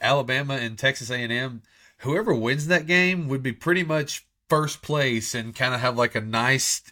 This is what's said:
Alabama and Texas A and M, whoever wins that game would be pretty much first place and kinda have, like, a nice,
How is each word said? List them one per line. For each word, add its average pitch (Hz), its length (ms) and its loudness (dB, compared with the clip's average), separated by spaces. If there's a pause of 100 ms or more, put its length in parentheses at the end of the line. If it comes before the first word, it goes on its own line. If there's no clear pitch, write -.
Alabama 135 540 0
and 117 220 -4
Texas 127 320 -2
A 127 60 -4
and 120 160 -4
M, 123 300 -4 (380)
whoever 180 340 0
wins 131 340 0
that 165 200 2
game 180 420 2
would 131 140 -2
be 127 100 -4
pretty 175 300 0
much 156 420 -4 (240)
first 151 320 0
place 131 540 0
and 113 200 -6
kinda 127 220 0
have, 123 180 0
like, 120 200 2
a 110 60 0
nice, 117 600 0 (100)